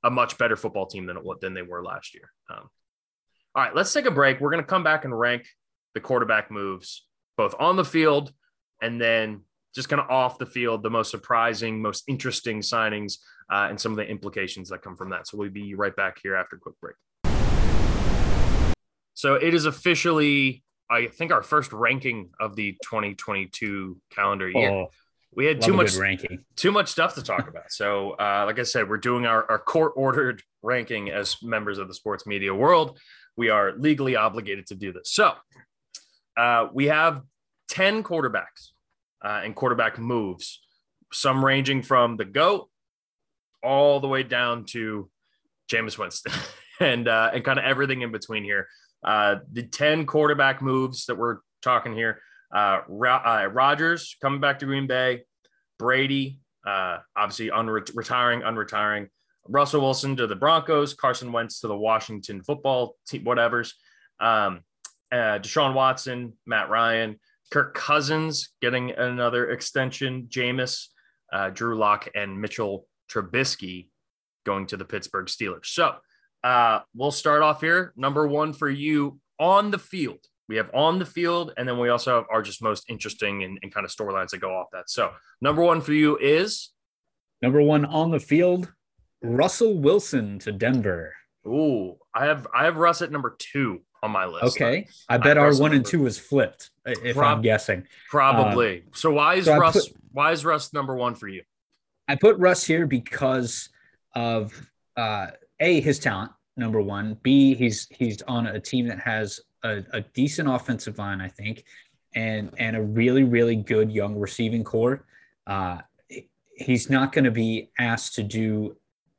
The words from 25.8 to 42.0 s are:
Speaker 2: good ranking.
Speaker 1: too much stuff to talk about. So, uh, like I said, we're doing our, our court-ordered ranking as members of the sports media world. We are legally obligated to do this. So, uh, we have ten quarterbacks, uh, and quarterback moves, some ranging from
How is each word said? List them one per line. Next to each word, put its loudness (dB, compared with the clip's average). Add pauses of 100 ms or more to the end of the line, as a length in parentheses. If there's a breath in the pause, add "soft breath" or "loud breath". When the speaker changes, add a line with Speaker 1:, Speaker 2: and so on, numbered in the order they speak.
Speaker 2:
good -2
ranking. -4 (120)
Speaker 1:
too 2
much 2
stuff 0
to -12
talk -4
about. -18
So, -4
uh, 0
like -4
I -4
said, -2
we're -2
doing 0
our, 2
our 2
court-ordered 0 (200)
ranking -4
as -4
members -4
of -10
the -18
sports -8
media -4
world. 2 (380 soft breath)
We 0
are 2
legally 0
obligated -2
to -14
do -10
this. -10
So, 2 (1000 soft breath)
uh, 2
we 0
have 2 (460)
ten 0
quarterbacks, -4 (540)
uh, -4
and -8
quarterback 0
moves, -4 (520)
some 2
ranging 2
from 4